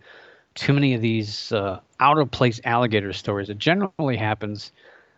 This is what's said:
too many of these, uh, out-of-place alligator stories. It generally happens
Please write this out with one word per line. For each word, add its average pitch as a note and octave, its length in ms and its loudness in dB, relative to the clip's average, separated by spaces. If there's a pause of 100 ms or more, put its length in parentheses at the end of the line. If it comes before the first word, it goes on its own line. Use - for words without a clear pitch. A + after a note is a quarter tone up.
(540)
too - 200 0
many C#3+ 200 4
of A#2 60 -2
these, A2 520 -2
uh, G2 280 -2 (200)
out-of-place C3 640 2
alligator A2 480 2
stories. G2+ 360 -4
It G#2 100 -8
generally D#3+ 580 0
happens G#2+ 560 -6 (460)